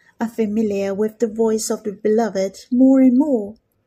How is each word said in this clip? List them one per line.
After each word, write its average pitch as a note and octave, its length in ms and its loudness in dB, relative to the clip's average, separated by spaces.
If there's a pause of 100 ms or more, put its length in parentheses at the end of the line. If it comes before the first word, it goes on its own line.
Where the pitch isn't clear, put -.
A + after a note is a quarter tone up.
(200)
are A3+ 80 -4
familiar G3+ 680 -2
with G#3+ 240 -4
the A#3 100 -2
voice A3 420 -2
of G#3+ 120 -6
the G#3 100 -8
beloved G3 800 -2
more C4 300 4
and B3+ 180 4
more, A3+ 380 -2 (300)